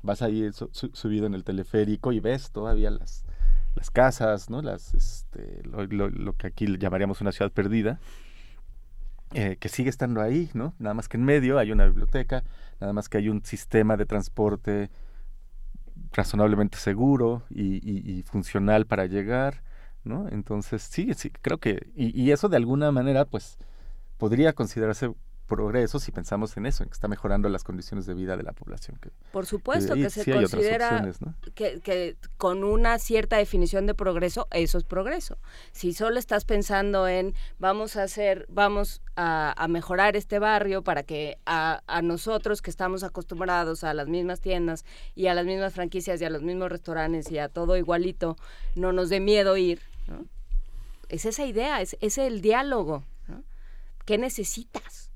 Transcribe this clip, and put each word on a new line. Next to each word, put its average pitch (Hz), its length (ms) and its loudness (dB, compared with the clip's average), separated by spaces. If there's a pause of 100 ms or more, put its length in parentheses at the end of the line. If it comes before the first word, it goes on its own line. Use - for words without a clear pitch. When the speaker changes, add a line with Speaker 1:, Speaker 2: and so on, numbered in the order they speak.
Speaker 1:
vas 101 200 -2
ahí 107 300 2
su-, - 200 -8
su-, - 220 -6
subido 107 320 0
en 101 80 0
el 95 100 -6
teleférico 104 680 0
y 107 80 2
ves 127 300 -2
todavía 107 400 4
las, - 360 -4 (500)
las - 140 -2
casas, 117 580 4
¿no? 127 140 -4
Las, 101 320 -4
este, - 720 0
lo, 104 200 -4
lo, 98 240 2
lo 98 240 -2
que - 140 -2
aquí 113 200 -2
le 95 120 2
llamaríamos 98 420 0
una 101 100 2
ciudad 101 220 0
perdida, 107 480 2 (1300)
eh, 98 260 -2
que - 80 -6
sigue 127 220 0
estando 120 320 0
ahí, 151 320 0
¿no? 127 240 -4
Nada 107 160 -2
más 113 140 -4
que 117 100 -2
en 123 60 4
medio 139 340 6
hay 110 140 2
una 110 120 12
biblioteca, 127 580 6 (380)
nada 101 140 -2
más 104 160 -2
que 107 80 2
hay 104 100 2
un 107 160 0
sistema 110 540 2
de 107 80 2
transporte 101 840 0 (1200)
razonablemente 104 680 4
seguro 120 720 2
y, 98 260 -2
y, 98 420 -4
y 92 40 -6
funcional 104 640 2
para 98 200 0
llegar, 117 560 0 (420)
¿no? 151 240 -6
Entonces, 104 540 -4
sí, 202 320 -2
sí, - 160 -8
creo - 280 -2
que, - 360 -2
y, 117 260 -2
y 135 120 6
eso 196 160 4
de 170 80 4
alguna 135 340 4
manera, 135 360 4
pues, - 320 -8 (580)
podría 127 380 4
considerarse 110 580 -2 (340)
progreso 110 520 0
si - 140 -6
pensamos 104 440 -4
en 101 80 -6
eso, 135 200 0
en - 60 -6
que - 20 -12
está - 160 -4
mejorando 101 400 0
las 95 160 -2
condiciones 92 420 -8
de 92 80 -6
vida 92 220 -4
de 92 80 -6
la - 80 -8
población - 500 -12
que, - 80 -14 (220)
Speaker 2:
Por 190 140 -4
supuesto - 480 -2
Speaker 1:
que 277 80 2
Speaker 2:
que - 40 4
Speaker 1:
ahí 196 60 -2
Speaker 2:
se 214 100 -6
Speaker 1:
sí - 80 0
hay - 140 4
otras 180 80 0
Speaker 2:
considera 214 380 2
Speaker 1:
opciones, 208 320 -2
¿no? 160 120 -8 (220)
Speaker 2:
que, 170 240 -4
que 180 360 -4 (200)
con 190 260 0
una 226 380 4
cierta 220 360 2
definición 196 500 4
de 208 80 2
progreso, 180 580 0
eso 170 260 2
es 170 60 0
progreso. 196 540 -4 (340)
Si 175 200 -2
solo 226 280 0
estás 214 240 0
pensando 196 640 2
en 185 260 0 (240)
vamos 208 380 0
a 196 80 0
hacer, 196 440 0
vamos 202 540 2 (140)
a, 160 440 0
a 165 60 2
mejorar 180 480 2
este 208 240 -2
barrio 202 460 2
para 151 180 0
que 151 340 -6 (100)
a, 160 420 0
a 170 120 0
nosotros 208 640 -2
que 180 80 -8
estamos 185 320 -4
acostumbrados 175 800 -2
a 156 100 -2
las 147 140 -4
mismas 180 340 -2
tiendas 175 440 -2 (320)
y 185 100 0
a 180 80 4
las 175 120 0
mismas 190 280 -2
franquicias 175 460 -4
y 170 40 -2
a 160 60 -2
los 151 120 -4
mismos 180 280 -4
restaurantes 160 600 -4
y 151 60 -4
a 147 100 -4
todo 170 280 2
igualito, 170 600 0 (400)
no 185 160 0
nos 180 160 0
dé 190 100 2
miedo 196 380 4
ir, 175 240 2 (260)
¿no? - 200 -8 (840)
Es 165 180 -6
esa 254 180 -2
idea, 247 360 0
es, - 200 -6
es 214 180 0
el 247 220 0
diálogo, 214 600 2 (240)
¿no? 262 160 -12 (600)
¿Qué 208 120 0
necesitas? - 1000 -6